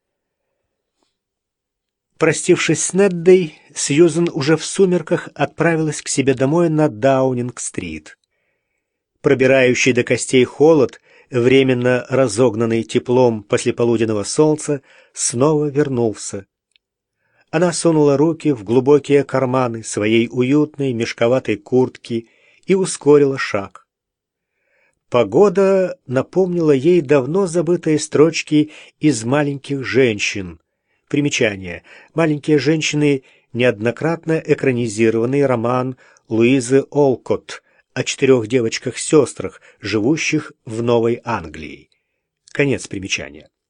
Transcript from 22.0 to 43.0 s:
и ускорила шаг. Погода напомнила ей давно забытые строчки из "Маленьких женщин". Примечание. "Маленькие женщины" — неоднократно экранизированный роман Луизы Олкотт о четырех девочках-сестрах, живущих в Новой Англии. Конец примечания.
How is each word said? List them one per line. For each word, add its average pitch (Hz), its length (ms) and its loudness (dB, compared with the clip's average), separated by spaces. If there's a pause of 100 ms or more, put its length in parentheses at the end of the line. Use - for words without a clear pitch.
и 185 80 2
ускорила 143 640 2
шаг. - 480 -8 (1200)
Погода 185 960 2
напомнила 165 640 0
ей 160 300 2
давно 147 440 0
забытые 165 540 -2
строчки 151 720 0 (300)
из 127 240 -2
"Маленьких 139 580 -4
женщин". 101 760 -2 (480)
Примечание. 104 760 -4 (300)
"Маленькие 151 460 0
женщины" — 147 640 0 (300)
неоднократно 123 920 -2
экранизированный 120 1000 0
роман 127 520 -2 (320)
Луизы 123 600 2
Олкотт 135 680 -2 (320)
о 127 120 -6
четырех 131 420 -2
девочках-сестрах, 117 1120 -2 (220)
живущих 120 720 -4 (100)
в 113 180 -10
Новой 117 440 0
Англии. 80 640 -12 (640)
Конец 135 340 -4
примечания. 76 600 -12 (200)